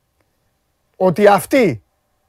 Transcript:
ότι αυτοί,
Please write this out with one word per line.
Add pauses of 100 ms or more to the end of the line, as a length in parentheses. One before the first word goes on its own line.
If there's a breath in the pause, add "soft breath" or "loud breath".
(960)
ότι
αυτοί, (460)